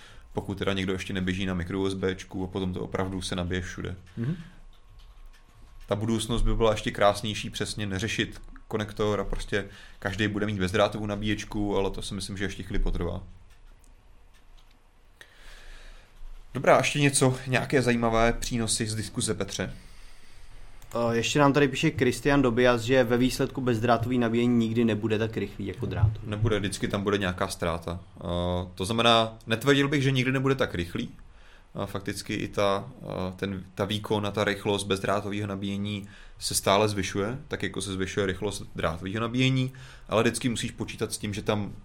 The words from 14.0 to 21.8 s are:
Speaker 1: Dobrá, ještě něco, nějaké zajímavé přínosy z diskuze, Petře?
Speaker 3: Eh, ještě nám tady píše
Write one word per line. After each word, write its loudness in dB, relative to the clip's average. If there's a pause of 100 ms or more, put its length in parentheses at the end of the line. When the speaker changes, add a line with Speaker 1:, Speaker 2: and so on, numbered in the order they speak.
Speaker 1:
Dobrá, 6
ještě 2
něco, 4 (120)
nějaké 2
zajímavé 4
přínosy -2
z -4
diskuze, -4
Petře? -4 (1200)
Speaker 3:
Eh, 2
ještě 2
nám 8
tady 6
píše 2